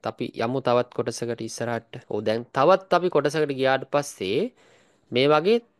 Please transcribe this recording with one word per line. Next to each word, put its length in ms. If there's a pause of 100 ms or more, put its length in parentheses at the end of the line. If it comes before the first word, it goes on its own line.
අපි 280
යමු 300
තවත් 300
කොටසකට 500
ඉස්සරහට. 520 (120)
ඔව් 160
දැන් 240
තවත් 460
අපි 180
කොටසකට 440
ගියාට 320
පස්සේ 560 (720)
මේ 160
වගේ 340 (180)